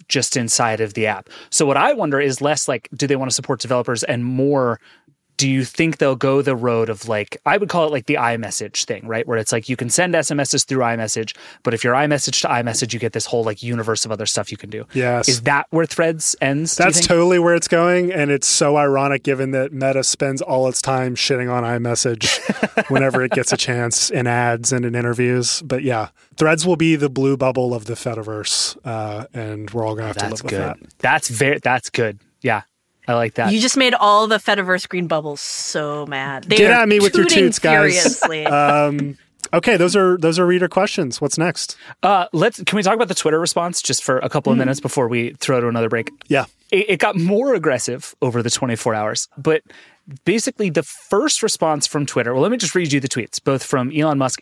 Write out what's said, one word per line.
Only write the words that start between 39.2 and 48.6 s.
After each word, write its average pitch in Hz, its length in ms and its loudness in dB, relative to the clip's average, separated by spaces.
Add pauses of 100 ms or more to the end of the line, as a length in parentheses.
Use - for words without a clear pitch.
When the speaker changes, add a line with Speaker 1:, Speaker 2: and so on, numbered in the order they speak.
Speaker 2:
okay, 180 260 2
those 175 180 2
are, 185 240 4
those 160 180 2
are 180 80 4
reader 180 220 2
questions. 175 520 0
What's 143 160 -2
next? - 400 -2 (280)
Speaker 1:
Uh, 180 300 4
let's, 185 300 0
can 185 140 0
we 208 60 0
talk 190 100 4
about 220 140 0
the 180 80 -4
Twitter 156 240 2
response 175 420 -2
just - 220 -4
for 131 160 0
a - 100 -4
couple - 240 0
of 120 40 4
Speaker 2:
Mm. - 20 2
Speaker 1:
minutes 135 200 0
before 131 280 -2
we 120 320 -2
throw 131 200 0
to 120 80 0
another 117 220 0
break? 117 220 -4 (160)
Speaker 2:
Yeah. 139 180 2 (260)
Speaker 1:
It, 208 160 2
it 180 120 0
got 208 160 2
more 202 400 2
aggressive 139 640 -2
over 120 220 0
the 117 80 -2
twenty-four 117 420 -2